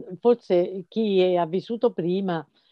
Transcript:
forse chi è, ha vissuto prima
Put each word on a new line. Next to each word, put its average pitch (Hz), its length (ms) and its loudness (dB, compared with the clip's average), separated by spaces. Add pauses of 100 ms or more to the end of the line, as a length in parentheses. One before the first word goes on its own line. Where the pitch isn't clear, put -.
(200)
forse 190 680 0
chi 208 340 0
è, 185 140 4
ha 175 100 2
vissuto 220 480 -2
prima 175 520 -2 (260)